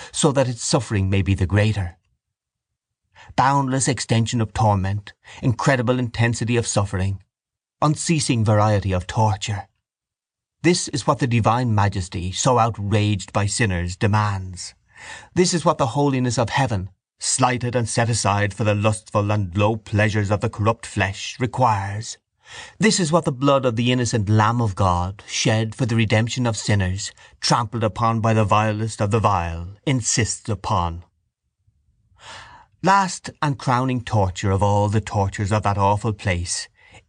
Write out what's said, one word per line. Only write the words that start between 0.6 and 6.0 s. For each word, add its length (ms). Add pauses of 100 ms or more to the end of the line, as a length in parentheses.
suffering 460
may 100
be 140
the 120
greater. 520 (1400)
Boundless 520
extension 520
of 140
torment, 580 (300)
incredible 560
intensity 580